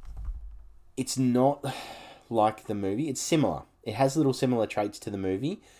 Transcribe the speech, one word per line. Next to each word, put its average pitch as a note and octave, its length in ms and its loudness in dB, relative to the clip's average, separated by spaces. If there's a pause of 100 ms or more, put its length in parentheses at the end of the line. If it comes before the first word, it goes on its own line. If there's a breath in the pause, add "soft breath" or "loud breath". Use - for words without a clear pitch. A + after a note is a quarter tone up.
(960)
it's C3 220 -4
not C3 480 4 (640 loud breath)
like A2 380 2
the G#2+ 80 -2
movie. G2+ 340 -2
It's B2+ 120 -6
similar. G#2 420 2 (180)
It G#2 140 -8
has C3+ 200 2
little C#3+ 180 4
similar B2 340 2
traits G#2 320 -4
to - 100 -8
the G2+ 80 -4
movie, G2 440 -2 (180 soft breath)